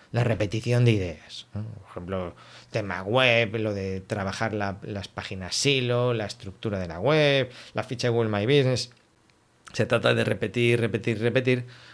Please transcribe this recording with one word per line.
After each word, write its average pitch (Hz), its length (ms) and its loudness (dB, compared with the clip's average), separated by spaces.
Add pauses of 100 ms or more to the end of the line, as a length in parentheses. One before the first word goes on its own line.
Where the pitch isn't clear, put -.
(120)
la 117 120 0
repetición 113 640 2
de 117 60 8
ideas, 92 600 -4
¿no? 104 100 -8
Por 104 260 -14
ejemplo, 90 460 -6 (360)
tema 95 320 -4
web, 117 540 4
lo 110 160 -2
de 95 280 -4
trabajar 98 520 -4
la, 98 280 -4
las 98 260 -8
páginas 92 480 -10
silo, 123 580 0
la 110 120 -4
estructura 98 540 -6
de 92 80 -4
la 82 120 -10
web, 139 520 2 (220)
la 110 100 -4
ficha 123 240 -4
de 117 60 2
Google 117 160 2
My 104 160 0
Business. 127 460 2 (800)
Se 113 120 2
trata 120 280 2
de 113 100 2
repetir, 117 560 2
repetir, 113 400 -2
repetir, 120 460 0 (280)